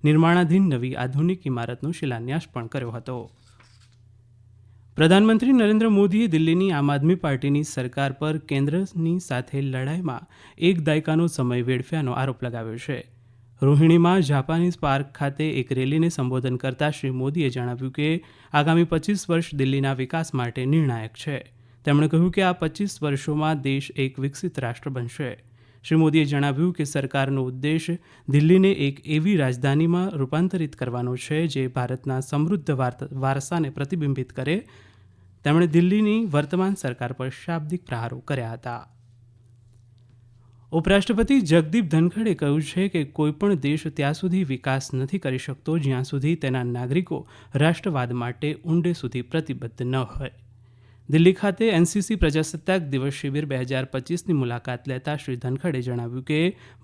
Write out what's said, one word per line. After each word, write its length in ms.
નિર્માણાધીન 580
નવી 320
આધુનિક 520
ઇમારતનો 460
શિલાન્યાસ 500
પણ 140
કર્યો 240
હતો. 400
પ્રધાનમંત્રી 560
નરેન્દ્ર 360
મોદીએ 380
દિલ્હીની 440
આમ 220
આદમી 220
પાર્ટીની 480
સરકાર 500
પર 260
કેન્દ્રની 840
સાથે 420
લડાઈમાં 580
એક 220
દાયકાનો 460
સમય 360
વેડફ્યાનો 500
આરોપ 320
લગાવ્યો 320
છે. 340
રોહિણીમાં 580
જાપાનીઝ 580
પાર્ક 280
ખાતે 440
એક 220
રેલીને 360
સંબોધન 480
કરતા 340
શ્રી 200
મોદીએ 400
જણાવ્યું 420
કે 320
આગામી 320
પચીસ 460
વર્ષ 240
દિલ્હીના 380
વિકાસ 420
માટે 300
નિર્ણાયક 500
છે. 400
તેમણે 240
કહ્યું 220
કે 120
આ 100
પચીસ 500
વર્ષોમાં 580
દેશ 360
એક 220
વિકસિત 400
રાષ્ટ્ર 320
બનશે. 540
શ્રી 80
મોદીએ 280
જણાવ્યું 480
કે 120
સરકારનો 600
ઉદ્દેશ 420
દિલ્હીને 420
એક 360
એવી 300
રાજધાનીમાં 720
રૂપાંતરિત 680
કરવાનો 400
છે 300
જે 220
ભારતના 520
સમૃદ્ધ 500
વાર્ત-, 420
વારસાને 580
પ્રતિબિંબિત 640
કરે. 340
તેમણે 220
દિલ્હીની 580
વર્તમાન 500
સરકાર 380
પર 160
શાબ્દિક 580
પ્રહારો 320
કર્યા 340
હતા. 360
ઉપરાષ્ટ્રપતિ 680
જગદીપ 440
ધનખડે 500
કહ્યું 280
છે 260
કે 160
કોઈ 280
પણ 220
દેશ 320
ત્યાં 280
સુધી 300
વિકાસ 500
નથી 240
કરી 200
શકતો 400
જ્યાં 260
સુધી 300
તેના 280
નાગરિકો 640
રાષ્ટ્રવાદ 580
માટે 420
ઊંડે 380
સુધી 300
પ્રતિબદ્ધ 600
ન 140
હોય. 340
દિલ્હી 220
ખાતે 360
એન 160
સી 160
સી 140
પ્રજાસત્તાક 640
દિવસ 320
શિબિર 340
બે 100
હજાર 280
પચીસની 500
મુલાકાત 540
લેતા 280
શ્રી 200
ધનખડે 460
જણાવ્યું 400
કે 340